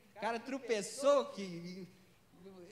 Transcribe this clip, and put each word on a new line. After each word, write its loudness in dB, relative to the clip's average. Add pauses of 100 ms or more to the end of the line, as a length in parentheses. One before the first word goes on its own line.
(220)
cara 0
tropeçou, 2
que -8 (840)